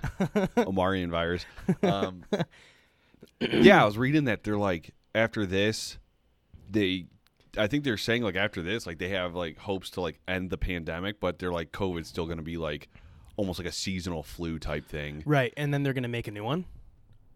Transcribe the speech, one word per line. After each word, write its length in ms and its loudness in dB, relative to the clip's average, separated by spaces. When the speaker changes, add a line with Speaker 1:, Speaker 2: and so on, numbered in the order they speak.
Speaker 1:
<laughs> 120 -6
Speaker 2:
Omarion 520 2
virus. 360 0
Um, 400 0
yeah, 420 8
I 40 8
was 120 2
reading 280 2
that 180 0
they're, 140 0
like, 340 0
after 320 2
this, 520 0
they, 360 2
I 100 4
think 180 0
they're 120 2
saying, 260 0
like, 120 -2
after 260 0
this, 240 -4
like, 120 -8
they 120 -4
have, 260 -2
like, 220 -6
hopes 340 -6
to, 100 -4
like, 260 -4
end 220 -2
the 80 -4
pandemic, 640 -4
but 180 0
they're, 140 -2
like, 180 -4
covid's 380 -4
still 160 -4
gonna 160 -6
be, 160 -6
like, 320 -4
almost 220 0
like 80 -6
a 40 -6
seasonal 520 -4
flu 360 -6
type 280 -6
thing. 380 -8
Speaker 1:
Right, 300 2
and 180 -2
then 100 0
they're 100 0
gonna 160 -4
make 180 -4
a 40 -8
new 120 -8
one? 220 -2